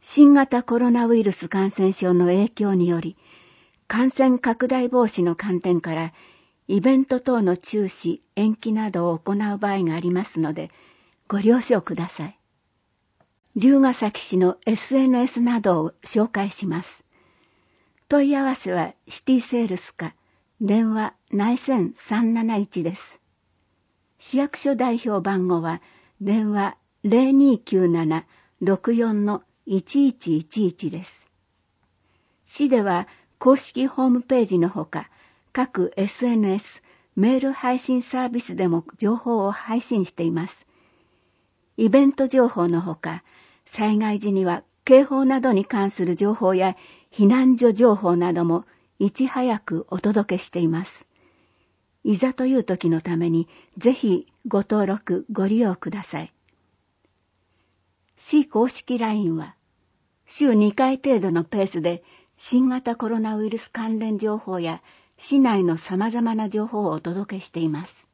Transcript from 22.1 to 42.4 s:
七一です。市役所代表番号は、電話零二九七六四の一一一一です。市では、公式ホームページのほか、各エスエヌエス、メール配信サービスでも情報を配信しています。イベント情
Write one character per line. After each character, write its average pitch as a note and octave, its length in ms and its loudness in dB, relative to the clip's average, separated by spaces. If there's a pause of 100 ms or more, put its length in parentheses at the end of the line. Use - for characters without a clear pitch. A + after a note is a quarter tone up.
七 A3+ 240 -2
一 G3 240 -4
で E3+ 140 -4
す。 - 260 -20 (1040)
市 - 140 -4
役 D4 180 -2
所 C#4 200 -2
代 A#3 280 -2
表 G#3 160 -2
番 F#3 280 -2
号 E3+ 160 0
は、 E3 180 -6 (400)
電 G#3+ 300 0
話 G3+ 260 -2 (260)
零 B3+ 300 4
二 C4+ 240 6
九 F#3 300 0
七 D#3+ 400 0 (340)
六 G3 320 0
四 A3 320 0
の G#3 160 -4 (240)
一 C4+ 420 0
一 E3+ 300 -2
一 F#3 300 -2
一 E3+ 240 -6
で F3 120 -12
す。 - 220 -20 (1160)
市 D4 260 -2
で A#3 140 4
は、 F#3 240 -2 (320)
公 C4 160 6
式 C4 320 -6
ホ C4 180 -2
ー C4 40 4
ム A#3+ 120 2
ペ B3 200 0
ー A3 40 2
ジ F#3 140 0
の F3 100 2
ほ D#3+ 160 -8
か、 - 240 -12 (440)
各 G3 440 -2
エ G3 100 -2
ス B3 200 -6
エ A#3 80 0
ヌ G#3 140 2
エ G3 100 -2
ス、 - 240 -18 (320)
メ A#3+ 220 2
ー - 20 0
ル C4+ 120 -2
配 B3+ 280 -2
信 B3+ 240 -2
サ B3+ 220 -6
ー A#3+ 40 -6
ビ A#3+ 120 -4
ス F3+ 140 -12
で F#3 120 0
も E3 180 0 (140)
情 A3+ 180 0
報 A3+ 300 -2
を G3+ 40 -2
配 A3+ 300 -6
信 G3+ 240 -2
し - 60 -18
て - 100 -12
い E3 80 -2
ま E3+ 180 -4
す。 - 200 -20 (1080)
イ A3 140 0
ベ C#4 160 6
ン C#4 80 4
ト C4+ 140 -2
情 B3+ 200 2